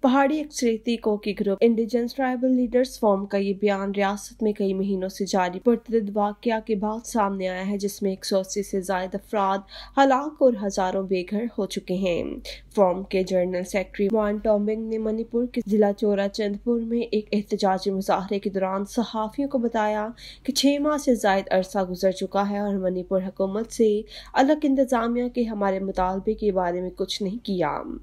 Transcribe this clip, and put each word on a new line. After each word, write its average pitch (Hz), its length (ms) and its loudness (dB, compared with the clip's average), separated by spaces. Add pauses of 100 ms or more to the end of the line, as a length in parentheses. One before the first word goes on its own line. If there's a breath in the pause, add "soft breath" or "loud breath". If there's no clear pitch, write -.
पहाड़ी 277 380 4
अक्सरियती 233 600 -2
कोकी 208 320 0
ग्रुप 196 280 0
इंडिजिनस 233 520 2
ट्राइबल 254 400 0
लीडर्स 247 440 0
फोरम 202 260 2
का 202 140 -2
ये 196 220 0
बयान 196 320 0
रियासत 202 500 -2
में 214 120 2
कई 196 180 0
महीनों 190 380 -2
से 196 160 -4
जारी 180 340 0
पुरतरद 226 540 0
वाकया 214 460 0
के 220 160 -2
बाद 214 280 -4
सामने 196 420 0
आया 185 160 -4
है, 202 140 -2
जिसमें 196 340 -2
एक 190 140 -8
सौ 196 140 2
अस्सी 190 240 -4
से 196 180 -4
जायद 185 340 -4
अफराद 196 480 0 (340 loud breath)
हलाक 277 440 4
और 247 160 6
हजारों 196 500 -2
बेघर 196 500 -2
हो 202 100 -2
चुके 190 280 -6
हैं। 180 460 -2 (340 loud breath)
फोरम 185 260 4 (100)
के 190 120 2
जनरल 185 420 0
सेक्रेटरी 196 440 -2
वान 214 300 2
टोम्बिंग 214 500 0
ने 220 100 -2
मणिपुर 226 460 -2 (100)
के 240 120 -2
जिला 208 260 4
चोराचंदपुर 202 880 -2
में 226 180 -2
एक 214 340 -2
एहतजाजी 202 580 0
मुजाहरे 190 480 0
के 202 100 -4
दौरान 190 380 -2
सहाफियों 220 600 -4
को 277 120 -2
बताया 214 520 -2 (340 loud breath)
कि 262 80 -4
छह 285 260 4
माह 302 200 2
से 277 180 4
जायद 196 320 2
अरसा 190 360 0
गुजर 185 280 0
चुका 196 320 -2
है 202 160 -2
और 202 220 -2
मणिपुर 185 400 -2
हुकूमत 190 480 -4
से 220 220 4 (420 loud breath)
अलग 302 300 4
इंतजामिया 247 640 2
के 240 160 -2
हमारे 202 360 -2
मुतालबे 190 540 -2
के 208 180 0
बारे 180 280 0
में 180 120 -4
कुछ - 280 -6
नहीं 202 200 -4
किया 170 400 -2 (220)